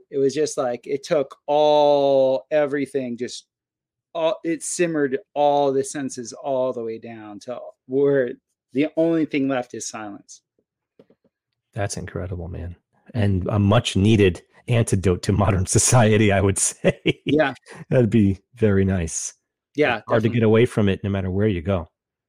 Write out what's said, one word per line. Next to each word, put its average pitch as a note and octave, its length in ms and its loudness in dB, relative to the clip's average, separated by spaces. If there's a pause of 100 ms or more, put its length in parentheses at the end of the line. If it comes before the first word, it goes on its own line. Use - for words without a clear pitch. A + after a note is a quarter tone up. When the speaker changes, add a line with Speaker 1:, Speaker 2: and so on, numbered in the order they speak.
(100)
Speaker 1:
It C#3+ 80 -6
was C3+ 160 0
just D3 220 -4
like, B2 300 -6
it C#3 160 -6
took D3 340 -4 (100)
all, C#3+ 1040 2
everything, C#3 640 -2
just - 300 -12 (680)
all, E3 300 -2
it E3 180 -4
simmered D3+ 560 -2 (160)
all C#3+ 380 2
the C3+ 120 0
senses B2+ 480 -10
all C3 400 -4
the A#2 120 -8
way A2+ 140 -8
down A2 420 -16
to A#2+ 180 -12 (280)
where C3+ 440 2 (420)
the D3 240 0
only E3 300 0
thing C3+ 220 -2
left B2+ 260 -6
is A2 140 -12
silence. G#2+ 540 -16 (1300)
Speaker 2:
That's G2+ 240 -6
incredible, F2 520 -10
man. F2 280 -12 (380)
And G2+ 340 0
a G#2 100 -2
much G2+ 380 2
needed G2 460 4 (260)
antidote G#2 540 0
to G#2 100 0
modern F#2 340 2
<laughs> - 0 -
society, G#2+ 640 4
I G2 100 2
would G2 180 0
say. - 640 -2
Speaker 1:
Yeah. C#3 300 0 (340)
Speaker 2:
That'd B2 220 4
be G2+ 280 4 (160)
very G2 300 2
nice. F#2 500 -4 (420)
Speaker 1:
Yeah, C#3+ 140 2
Speaker 2:
Hard A2 120 -4
to A2+ 100 -4
Speaker 1:
definitely. A2+ 180 2 (100)
Speaker 2:
get - 40 4
away A2 220 6
from G#2 220 0
it F#2+ 140 -2
no G2 80 -4
matter F#2+ 200 -4
where G2+ 180 0
you F2+ 140 -2
go. E2+ 260 -4 (400)